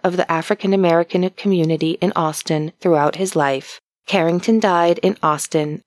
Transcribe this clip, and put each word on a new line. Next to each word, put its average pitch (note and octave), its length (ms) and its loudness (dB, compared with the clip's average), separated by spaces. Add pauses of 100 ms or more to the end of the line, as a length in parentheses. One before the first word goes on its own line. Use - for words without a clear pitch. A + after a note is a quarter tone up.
of F3+ 120 -2
the F3+ 140 -2
African G3 420 -2
American F3+ 580 2
community E3 680 0
in F#3 140 0
Austin D#3 680 -4
throughout D3+ 360 2
his F#3+ 180 -4
life. C#3 460 -2 (260)
Carrington F3+ 540 2
died E3+ 380 2
in F#3+ 240 0
Austin D3+ 640 -2